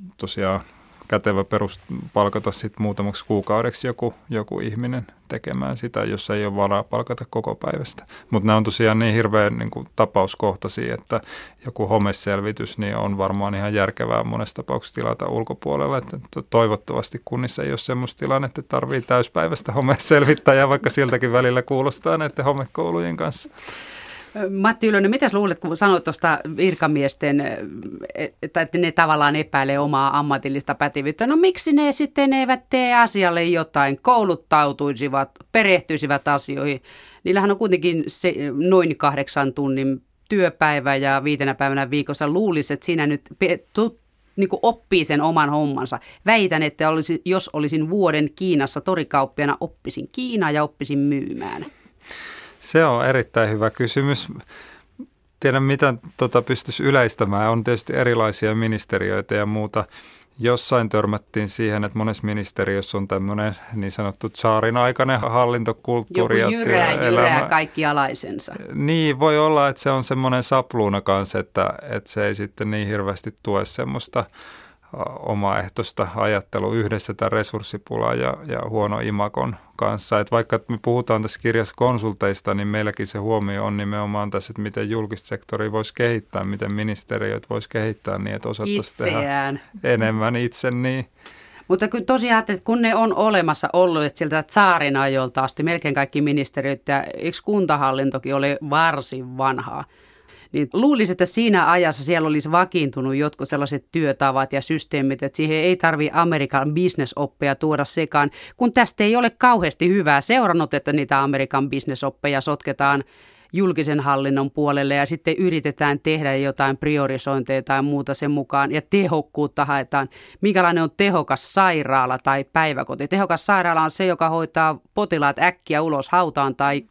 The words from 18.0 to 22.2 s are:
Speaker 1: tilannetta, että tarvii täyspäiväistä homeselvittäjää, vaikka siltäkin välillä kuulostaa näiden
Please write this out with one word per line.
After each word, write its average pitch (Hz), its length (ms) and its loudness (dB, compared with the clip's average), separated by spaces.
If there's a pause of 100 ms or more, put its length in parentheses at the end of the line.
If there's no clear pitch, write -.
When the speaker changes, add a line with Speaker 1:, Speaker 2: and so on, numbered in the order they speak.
Speaker 1:
tilannetta, 135 420 -4
että - 80 -20
tarvii 131 320 -2
täyspäiväistä 120 720 -2
homeselvittäjää, 135 1000 4
vaikka 139 200 0
siltäkin 127 420 0
välillä 123 300 4
kuulostaa 139 560 -2
näiden 147 280 -4